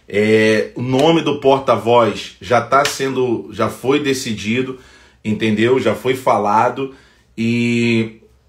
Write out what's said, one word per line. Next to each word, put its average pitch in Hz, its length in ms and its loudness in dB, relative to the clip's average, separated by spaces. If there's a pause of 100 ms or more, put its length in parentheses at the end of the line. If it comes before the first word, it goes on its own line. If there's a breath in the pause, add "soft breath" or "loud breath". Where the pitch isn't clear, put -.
É, 107 680 2
o 127 80 -8
nome 147 380 2
do 143 180 -2
porta-voz 117 1000 2
já 113 220 0
tá 135 240 2
sendo, 127 680 -4
já 110 180 -4
foi 135 300 -2
decidido, 127 800 -4 (460 soft breath)
entendeu? 110 560 0
Já 107 160 0
foi 127 200 -2
falado, 120 800 0 (420 loud breath)
e 117 880 -2 (280)